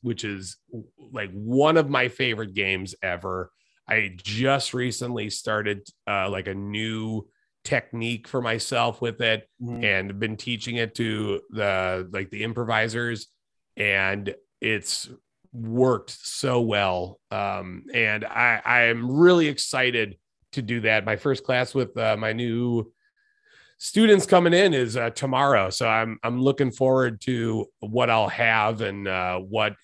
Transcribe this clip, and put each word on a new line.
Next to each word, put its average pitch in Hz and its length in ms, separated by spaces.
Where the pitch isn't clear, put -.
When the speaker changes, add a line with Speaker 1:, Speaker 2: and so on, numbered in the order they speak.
Speaker 1:
which 117 220
is, 98 340
like, 104 200
one 127 460
of 147 120
my 127 200
favorite 110 440
games 95 480
ever. 90 500
I 104 300
just 120 560
recently 123 560
started, 107 580
uh, 98 220
like, 98 180
a 98 80
new 110 720
technique 117 640
for 131 140
myself 117 600
with 117 200
it 110 280
Speaker 2:
Mm-hmm. 120 220
Speaker 1:
and 98 360
been 110 180
teaching 120 400
it 113 180
to 107 460
the, 92 600
like, 98 200
the 104 120
improvisers, 113 840
and 98 580
it's - 480
worked 120 580
so - 500
well. 95 580
Um, 98 600
and 107 320
I, 117 380
I 120 200
am 117 260
really 170 380
excited 120 680
to 139 100
do 117 200
that. 107 240
My 107 100
first 131 300
class 127 280
with, 127 240
uh, 110 200
my 110 160
new 117 580
students 208 460
coming 175 280
in 180 200
is, 123 240
uh, 117 140
tomorrow. 131 580
So 113 180
I'm, 113 340
I'm 120 200
looking 135 280
forward 127 520
to 113 440
what 120 300
I'll 110 200
have 110 520
and, 101 260
uh, 92 320
what 104 440